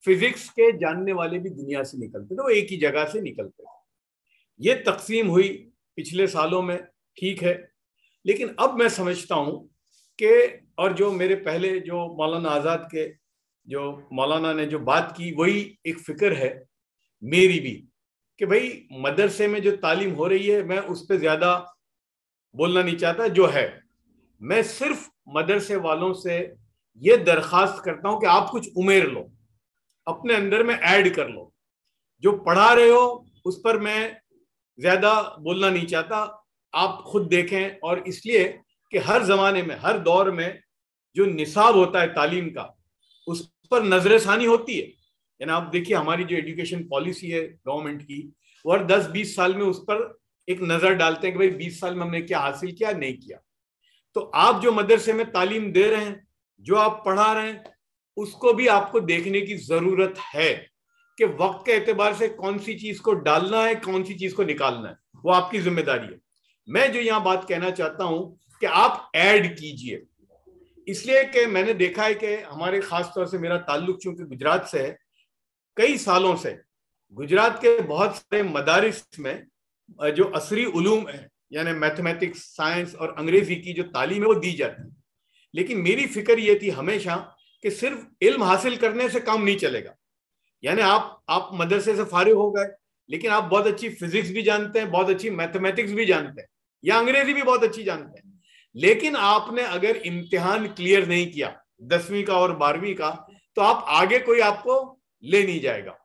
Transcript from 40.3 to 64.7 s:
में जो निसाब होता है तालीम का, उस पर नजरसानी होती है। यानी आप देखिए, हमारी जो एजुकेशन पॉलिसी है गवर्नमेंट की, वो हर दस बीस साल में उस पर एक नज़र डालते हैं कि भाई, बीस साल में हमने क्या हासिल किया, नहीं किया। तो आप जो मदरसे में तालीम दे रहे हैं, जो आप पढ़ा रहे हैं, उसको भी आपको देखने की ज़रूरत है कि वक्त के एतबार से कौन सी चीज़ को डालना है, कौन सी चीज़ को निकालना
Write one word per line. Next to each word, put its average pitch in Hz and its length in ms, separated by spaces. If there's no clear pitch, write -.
में 175 300
जो 196 100
निसाब 180 500
होता 180 240
है 170 140
तालीम 165 360
का, 120 240
उस 170 220
पर 233 140
नजरसानी 202 640
होती 233 320
है। - 80
यानी 151 120
आप 170 200
देखिए, 175 240
हमारी 165 280
जो 170 120
एजुकेशन 165 480
पॉलिसी 170 440
है 165 140
गवर्नमेंट 147 360
की, 143 180
वो 165 80
हर 180 140
दस 196 220
बीस 202 280
साल 185 180
में 202 80
उस 185 180
पर 220 380
एक 180 140
नज़र 170 320
डालते 165 320
हैं 185 60
कि 180 60
भाई, 185 180
बीस 170 240
साल 180 140
में 180 80
हमने 170 200
क्या 170 180
हासिल 139 320
किया, 214 200
नहीं 139 240
किया। 107 220
तो 214 40
आप 190 420
जो 233 100
मदरसे 214 400
में 220 200
तालीम 202 400
दे 190 180
रहे 214 140
हैं, 202 220
जो 160 140
आप 214 300
पढ़ा 208 260
रहे 214 140
हैं, 214 180
उसको 208 360
भी 240 160
आपको 202 340
देखने 170 380
की 202 160
ज़रूरत 175 580
है 151 260
कि 220 60
वक्त 185 420
के 240 80
एतबार 208 400
से 214 160
कौन 196 280
सी 208 180
चीज़ 208 260
को 220 120
डालना 180 500
है, 226 120
कौन 185 280
सी 196 100
चीज़ 185 200
को 202 100
निकालना 131 440